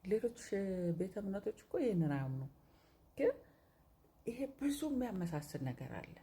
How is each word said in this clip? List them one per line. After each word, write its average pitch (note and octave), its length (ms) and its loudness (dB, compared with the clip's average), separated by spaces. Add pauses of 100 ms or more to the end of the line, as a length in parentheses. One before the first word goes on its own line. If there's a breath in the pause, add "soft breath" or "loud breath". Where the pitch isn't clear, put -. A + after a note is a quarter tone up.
ሌሎች A3+ 360 0 (540)
ቤተ F#3 240 -2
እምነቶች G3+ 420 -4
እኮ - 160 -14
ይሄንን F#3 360 4
አያምኑም። C3+ 380 -2 (680 soft breath)
ግን B4 160 6 (920 loud breath)
ይሄ A#3 120 -6 (160)
ብዙ C#4+ 320 0
የሚያመሳስል F#3 800 0
ነገር C3 300 -4
አለ፣ - 280 -10